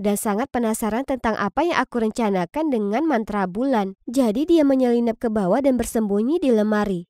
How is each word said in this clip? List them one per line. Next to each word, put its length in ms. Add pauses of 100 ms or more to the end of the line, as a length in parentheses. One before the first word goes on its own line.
dan 160
sangat 320
penasaran 560
tentang 320
apa 240
yang 160
aku 240
rencanakan 720
dengan 320
mantra 400
bulan. 480 (160)
Jadi 400
dia 160
menyelinap 560
ke 80
bawah 320
dan 160
bersembunyi 640
di 80
lemari. 600